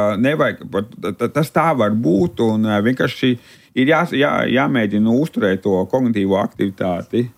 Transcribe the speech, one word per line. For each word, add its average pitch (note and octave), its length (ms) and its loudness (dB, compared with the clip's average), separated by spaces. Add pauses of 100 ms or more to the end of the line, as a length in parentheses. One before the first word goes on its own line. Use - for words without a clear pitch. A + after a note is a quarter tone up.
(200)
nevajag, C3+ 520 0
pat, G#2 260 -4
ta-, F#2+ 180 -6
ta-, A#2 240 -4
tas D#3 160 -4
tā E3 220 2
var G#2+ 180 2
būt, C3+ 480 0
un, A2 240 0
ā, G#2 160 2
vienkārši B2+ 500 0 (440)
ir C3 140 2
jā-, D#3+ 120 4 (120)
jā-, C#3+ 200 0 (220)
jāmēģina A2+ 640 2
uzturēt G#2 440 -2
to F#2+ 200 2
kognitīvo G#2+ 540 0
aktivitāti G2 880 -4 (100)